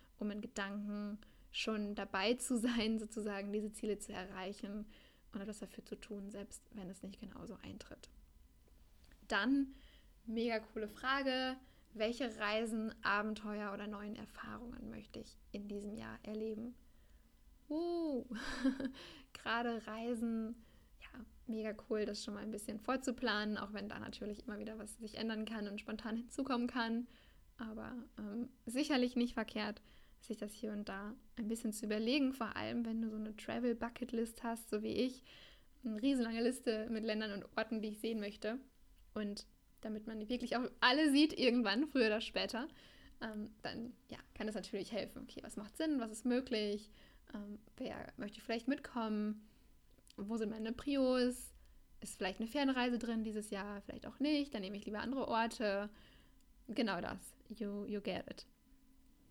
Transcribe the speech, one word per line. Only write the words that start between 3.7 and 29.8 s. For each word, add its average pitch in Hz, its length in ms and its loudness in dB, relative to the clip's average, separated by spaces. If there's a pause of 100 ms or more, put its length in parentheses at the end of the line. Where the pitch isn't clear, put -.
Ziele 214 260 0
zu - 140 -10
erreichen 202 760 -6 (460)
und 202 80 -4
etwas 208 200 -6
dafür 196 240 -10
zu - 120 -8
tun, 202 340 -8
selbst 202 320 -10 (120)
wenn 190 160 -6
es 190 120 -12
nicht 196 180 -12
genauso 185 420 -10
eintritt. - 480 -14 (1160)
Dann, 269 460 4 (520)
mega 226 340 2
coole 220 280 -6
Frage, 262 680 2 (360)
welche 226 460 0
Reisen, 220 640 0
Abenteuer 208 680 0
oder 208 140 -6
neuen 208 300 -6
Erfahrungen 220 720 -10
möchte 220 300 -10
ich - 160 -16 (160)
in 202 160 -6
diesem 202 260 -6
Jahr 220 280 -8
erleben? 220 520 -4 (960)
Uh, 320 560 2 (580)
<laughs> - 500 -10
gerade 233 540 0
Reisen, 226 680 0 (440)
ja, - 240 -14 (220)
mega 220 260 -2 (160)
cool, 214 160 4
das 208 200 -2
schon 208 100 -6
mal 202 80 -6
ein 214 80 -4
bisschen 214 300 -6
vorzuplanen, 226 760 2
auch 202 160 -4
wenn 202 160 -6
da - 100 -6
natürlich 208 460 -6
immer 208 140 -6
wieder 220 200 -6
was 214 200 -10
sich 214 180 -10
ändern 220 280 0
kann 214 240 -2
und 202 120 -4
spontan 220 360 -4
hinzukommen 247 500 0
kann. 240 400 2 (520)
Aber, 220 360 -6 (240)
ähm, 214 300 -4 (180)
sicherlich 247 480 4
nicht 240 200 4
verkehrt, 214 480 -2 (380)